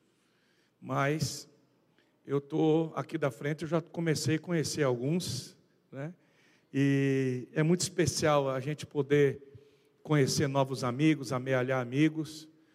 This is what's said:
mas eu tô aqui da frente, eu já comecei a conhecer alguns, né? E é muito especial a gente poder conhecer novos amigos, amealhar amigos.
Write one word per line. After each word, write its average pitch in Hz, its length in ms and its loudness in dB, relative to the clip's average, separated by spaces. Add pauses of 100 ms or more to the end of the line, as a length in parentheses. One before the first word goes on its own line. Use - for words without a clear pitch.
(800)
mas 139 720 -2 (760)
eu 139 140 -2
tô 156 560 0
aqui 147 220 -6
da 147 120 0
frente, 147 340 -6
eu 160 40 -8
já 160 140 0
comecei 160 560 0
a - 20 0
conhecer 156 440 -2
alguns, 131 760 -2 (340)
né? 147 220 -10 (600)
E 135 760 0
é 156 120 0
muito 175 180 2
especial 147 680 0
a 131 120 -4
gente 147 240 -8
poder 143 580 2 (600)
conhecer 147 440 2
novos 135 380 0
amigos, 135 480 0
amealhar 127 480 0
amigos. 147 680 -2 (280)